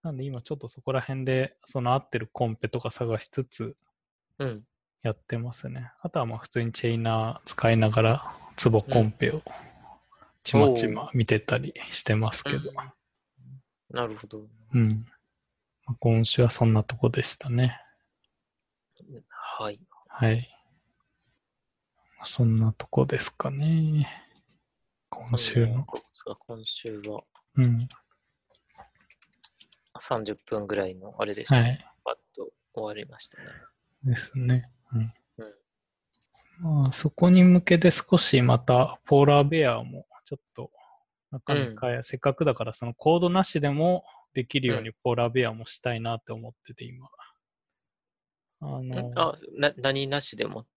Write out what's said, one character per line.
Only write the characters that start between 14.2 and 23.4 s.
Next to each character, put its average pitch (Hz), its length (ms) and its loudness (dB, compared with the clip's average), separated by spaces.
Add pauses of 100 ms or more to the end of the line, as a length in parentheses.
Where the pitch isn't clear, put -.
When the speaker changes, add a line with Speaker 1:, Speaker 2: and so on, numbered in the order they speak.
Speaker 2:
ど。 110 200 -18 (260)
Speaker 1:
う 127 40 4
ん。 110 280 2 (800)
ま 117 80 -8
あ、 - 60 -4
今 113 260 2
週 - 160 0
は 117 80 6
そ - 160 0
ん 113 80 6
な 110 100 4
と - 120 -8
こ 117 140 0
で - 140 -2
し - 140 -4
た 135 120 -12
ね。 123 320 0 (1500)
Speaker 2:
は - 420 -12
い。 104 80 -18 (280)
Speaker 1:
は 113 240 0
い。 117 180 -2 (1700)
そ - 200 -2
ん 113 120 4
な 110 180 2
と - 140 -14
こ 135 180 2
で 135 140 -4
す - 100 -6
か - 220 -8